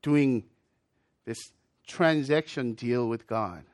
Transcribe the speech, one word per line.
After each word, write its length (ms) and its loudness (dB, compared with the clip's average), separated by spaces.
doing 420 2
this 280 -12
transaction 880 0
deal 340 0
with 180 -6
God. 460 -6